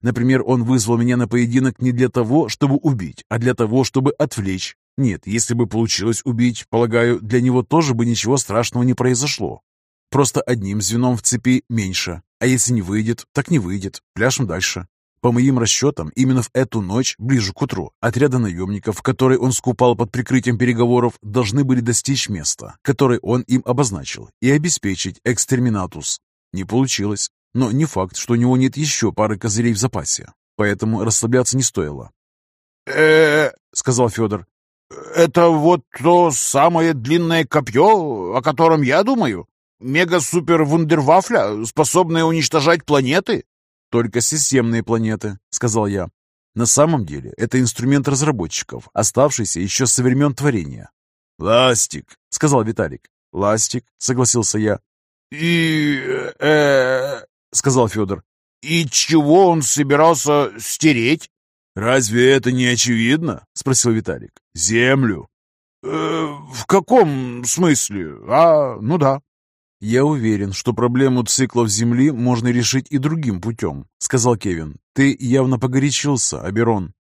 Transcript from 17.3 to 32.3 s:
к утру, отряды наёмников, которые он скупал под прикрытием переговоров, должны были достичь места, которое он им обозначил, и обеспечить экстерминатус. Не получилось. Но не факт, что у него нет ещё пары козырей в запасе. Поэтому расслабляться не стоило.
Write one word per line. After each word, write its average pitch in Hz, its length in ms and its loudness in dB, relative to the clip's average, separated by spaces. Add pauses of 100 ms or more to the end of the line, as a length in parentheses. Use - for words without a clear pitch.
к - 100 -6
утру, 95 380 -8
отряды 127 380 0
наёмников, 98 640 -4
которые 127 360 2
он 127 140 0
скупал 123 420 2
под 117 160 -2
прикрытием 123 480 -2
переговоров, 120 640 2
должны 113 400 0
были 127 180 2
достичь 120 480 -2
места, - 540 -8
которое 127 380 2
он 120 220 -2
им 127 220 0
обозначил, 98 680 -4 (100)
и 127 100 2
обеспечить 139 760 -2
экстерминатус. 110 920 -2 (340)
Не 95 120 -8
получилось. 104 680 -2 (240)
Но 120 160 0
не 139 140 0
факт, 95 320 -4
что - 160 -4
у 120 40 2
него 123 200 4
нет 131 200 2
ещё 135 360 -2
пары 104 260 -2
козырей 117 360 0
в 98 40 -4
запасе. - 540 -4 (240)
Поэтому 104 480 -2
расслабляться 120 520 0
не 131 60 0
стоило. 73 480 -6 (760)